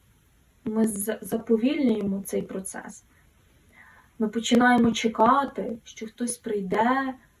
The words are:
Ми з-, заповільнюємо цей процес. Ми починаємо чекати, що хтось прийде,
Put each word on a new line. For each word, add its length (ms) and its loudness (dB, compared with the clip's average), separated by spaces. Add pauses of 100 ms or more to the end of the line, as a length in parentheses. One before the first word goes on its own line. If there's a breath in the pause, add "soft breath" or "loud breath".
(640)
Ми 220 0
з-, 340 -6
заповільнюємо 1040 0
цей 160 -4
процес. 640 -12 (1160 soft breath)
Ми 80 0
починаємо 640 4
чекати, 920 0
що 240 -16
хтось 300 -8
прийде, 760 0 (280 soft breath)